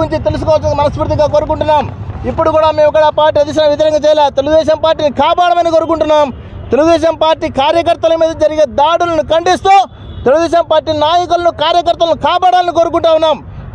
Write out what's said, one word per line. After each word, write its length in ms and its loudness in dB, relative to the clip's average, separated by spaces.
ఉంచి 240 -4
తెలుసుకోవాల్సింది 540 0
మనస్ఫూర్తిగా 540 0
కోరుకుంటున్నాం. 500 0
ఇప్పుడు 260 -2
కూడా 200 4
మేము 140 2
ఇక్కడ 160 2
పార్టీ 240 2
అధిష్టానం 280 0
వ్యతిరేకంగా 340 0
చేయలే, 200 4
తెలుగుదేశం 460 2
పార్టీని 280 0
కాపాడమని 540 2
కోరుకుంటున్నాం. 500 2
తెలుగుదేశం 500 2
పార్టీ 240 0
కార్యకర్తల 600 0
మీద 100 2
జరిగే 240 2
దాడులను 520 0
ఖండిస్తూ 420 2
తెలుగుదేశం 480 2
పార్టీ 200 0
నాయకులను, 440 0
కార్యకర్తలను 640 0
కాపాడాలని 520 0
కోరుకుంటా 400 0
ఉన్నాం. 200 0